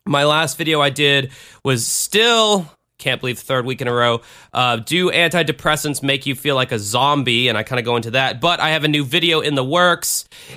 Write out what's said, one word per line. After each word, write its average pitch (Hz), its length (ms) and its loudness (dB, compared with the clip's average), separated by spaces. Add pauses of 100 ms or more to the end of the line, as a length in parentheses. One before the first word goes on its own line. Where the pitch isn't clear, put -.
My 143 200 2
last 151 320 2
video 156 240 0
I 143 80 2
did 139 420 2 (320)
was 127 240 0
still, 214 840 2 (280)
can't 127 240 -4
believe 127 160 -4
the - 80 -16
third 131 200 -2
week 123 160 -6
in 123 60 -4
a 120 60 0
row, 120 260 2 (340)
uh, 123 220 0
do 165 340 -2
antidepressants 151 960 0
make 139 220 -2
you 139 100 -4
feel 143 200 -2
like 127 180 0
a 113 60 -2
zombie? 123 680 2
And 110 100 0
I 110 60 -2
kinda 123 180 -4
go 120 140 -2
into 113 160 -4
that, 127 300 -2
but 170 180 0
I 156 120 0
have 156 120 0
a 151 60 0
new 147 160 0
video 160 340 0
in 147 160 -2
the 131 80 0
works, 170 640 0 (320)